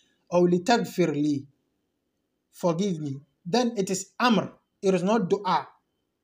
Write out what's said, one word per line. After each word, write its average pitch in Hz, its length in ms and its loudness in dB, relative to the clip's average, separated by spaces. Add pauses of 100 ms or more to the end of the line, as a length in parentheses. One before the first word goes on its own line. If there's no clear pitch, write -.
(300)
"Oh, 180 160 4
لتغفر 175 680 0
لي," 147 320 -2 (1080)
forgive 175 480 -2
me, 139 200 -8 (240)
then 233 320 -2
it 196 140 -2
is 190 200 -6 (100)
amr, 220 320 2 (300)
it 190 120 2
is 175 80 -2
not 196 260 0
dua. 180 380 -2 (580)